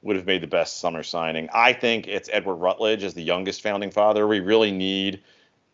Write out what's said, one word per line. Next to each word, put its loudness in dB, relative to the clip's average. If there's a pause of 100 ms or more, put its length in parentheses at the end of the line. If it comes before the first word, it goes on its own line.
would -2
have -2
made 2
the -8
best -2
summer -4
signing? -4
I 4
think -2
it's -6
Edward -2
Rutledge 0
as -6
the -8
youngest -2
founding -2
father. 4
We 4
really 4
need -2 (500)